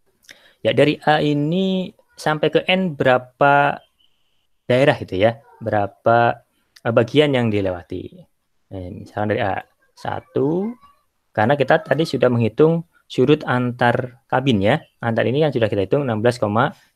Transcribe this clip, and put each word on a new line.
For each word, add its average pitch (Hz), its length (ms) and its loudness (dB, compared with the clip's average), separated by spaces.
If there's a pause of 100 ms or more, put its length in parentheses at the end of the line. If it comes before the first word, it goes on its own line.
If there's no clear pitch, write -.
(600)
Ya, 117 160 -2
dari 147 320 2
A 156 160 2
ini 180 640 -2 (240)
sampai 156 400 -2
ke 160 160 4
N 185 240 0
berapa 143 880 2 (880)
daerah 131 320 4
gitu 95 160 -8
ya? 113 240 2 (160)
Berapa, 117 880 0 (400)
eh, 120 80 -2
bagian 139 400 2
yang 120 160 0
dilewati? 92 540 -6 (680)
Eh, 92 240 -14
misalkan - 400 -6
dari 120 80 -2
A, 95 240 -4 (320)
satu, 143 720 -4 (640)
karena 117 240 0
kita 127 240 0
tadi 147 240 -2
sudah 127 240 0
menghitung 143 560 0 (240)
sudut 147 400 2
antar 123 800 -2
kabin 131 320 0
ya. 120 200 0 (200)
Antar 113 240 -2
ini 127 160 -2
kan 156 80 0
sudah 113 200 -2
kita 101 160 -2
hitung 143 200 -2
enam 110 160 -4
belas 120 160 0
koma 110 360 -2 (220)